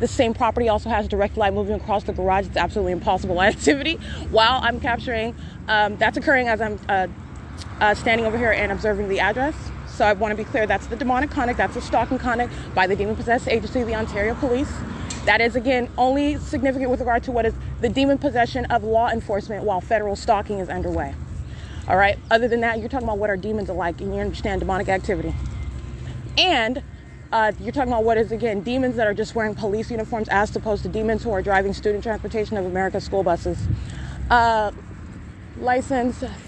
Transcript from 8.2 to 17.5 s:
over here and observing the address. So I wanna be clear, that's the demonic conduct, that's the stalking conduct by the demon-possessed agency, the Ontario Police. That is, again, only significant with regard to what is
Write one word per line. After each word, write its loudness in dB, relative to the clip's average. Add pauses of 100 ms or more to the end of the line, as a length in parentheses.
over 0
here 2
and 2
observing 0
the 0
address. 2 (320)
So -2
I 6
wanna 0
be -6
clear, 0
that's 0
the -6
demonic 0
conduct, 0
that's 2
the -4
stalking 0
conduct 0 (220)
by 4
the 2
demon-possessed 0
agency, 0
the -2
Ontario -2
Police. 0 (540)
That 4
is, 2
again, 2
only 2
significant 0
with 2
regard 2
to -6
what 2
is 2 (260)